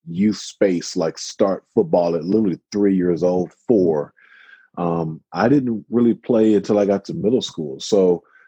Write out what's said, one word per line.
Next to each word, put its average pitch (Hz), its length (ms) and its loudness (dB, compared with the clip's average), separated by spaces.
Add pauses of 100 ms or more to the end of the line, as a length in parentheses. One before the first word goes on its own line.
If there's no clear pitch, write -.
youth 98 300 -2
space, - 580 -2
like, 82 220 -4
start - 460 -2 (100)
football 87 420 2
at 78 100 -4
literally 98 340 0 (120)
three 101 240 2
years 87 280 0
old, 90 300 0 (140)
four. 82 460 2 (640)
Um, 85 440 -4 (120)
I 98 160 0
didn't 127 400 0
really 117 240 2
play 110 400 2
until 104 260 2
I 101 60 2
got 98 200 0
to - 80 -10
middle 98 280 0
school. 76 400 -10
So, 92 420 2 (240)